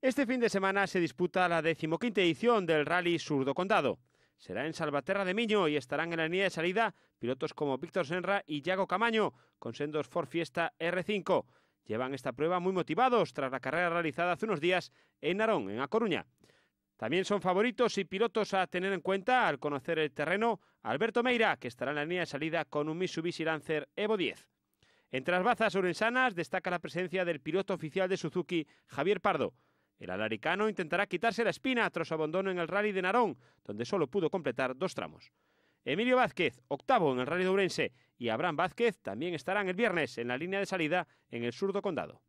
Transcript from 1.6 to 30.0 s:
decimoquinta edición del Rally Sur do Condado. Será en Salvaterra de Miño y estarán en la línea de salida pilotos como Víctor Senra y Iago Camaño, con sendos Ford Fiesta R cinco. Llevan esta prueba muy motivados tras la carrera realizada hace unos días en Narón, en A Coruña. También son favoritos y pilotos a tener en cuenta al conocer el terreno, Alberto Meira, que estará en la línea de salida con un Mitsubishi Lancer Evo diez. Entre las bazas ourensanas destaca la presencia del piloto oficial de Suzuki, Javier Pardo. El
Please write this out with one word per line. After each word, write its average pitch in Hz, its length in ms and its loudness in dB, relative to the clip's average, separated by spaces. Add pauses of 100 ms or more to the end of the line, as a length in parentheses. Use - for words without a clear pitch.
decimoquinta 165 600 0
edición 190 440 4
del 156 220 4
Rally 170 320 2
Sur 135 260 0
do 135 80 0
Condado. 175 460 2 (360)
Será 110 300 -6
en 160 80 -4
Salvaterra 160 500 -2
de 185 120 0
Miño 214 320 2
y 147 100 2
estarán 147 340 -2
en 165 60 -2
la 160 80 0
línea 185 200 0
de 180 40 2
salida 185 460 0 (240)
pilotos 131 340 -4
como 139 240 -2
Víctor 165 300 -2
Senra 180 400 -2
y 147 180 -6
Iago 185 220 0
Camaño, 214 460 2 (260)
con 120 160 -8
sendos 151 320 -4
Ford 165 200 -4
Fiesta 165 520 -4
R 170 240 -2
cinco. 185 420 0 (380)
Llevan 127 320 -4
esta 127 180 -6
prueba 160 260 0
muy 185 140 0
motivados 190 600 2
tras 135 180 -4
la 131 80 -4
carrera 160 320 0
realizada 170 400 0
hace 196 160 -2
unos 185 120 0
días 175 320 0 (300)
en 170 160 0
Narón, 202 320 2
en 110 120 -4
A 143 60 -2
Coruña. 202 380 0 (680)
También 156 280 -2
son 202 160 0
favoritos 202 580 2
y 196 60 -2
pilotos 202 500 -2
a 190 140 2
tener 185 240 -2
en 185 80 -2
cuenta 196 480 2
al 147 100 0
conocer 147 420 -2
el 156 120 0
terreno, 196 480 0 (240)
Alberto 208 400 0
Meira, 226 320 4
que 127 140 -8
estará 127 220 -4
en 151 40 -2
la 147 80 -2
línea 175 200 -2
de - 20 -2
salida 156 400 -2
con 147 240 -2
un 160 80 -4
Mitsubishi 165 480 -4
Lancer 156 500 -2
Evo 208 220 0
diez. 135 320 -4 (600)
Entre 131 240 -2
las 180 80 2
bazas 220 340 2
ourensanas 214 600 2
destaca 170 340 -4
la 175 100 -2
presencia 180 440 -4
del 170 160 -2
piloto 185 340 -2
oficial 185 360 -2
de 190 80 0
Suzuki, 165 500 -2 (200)
Javier 180 340 0
Pardo. 151 320 0 (440)
El 92 120 -12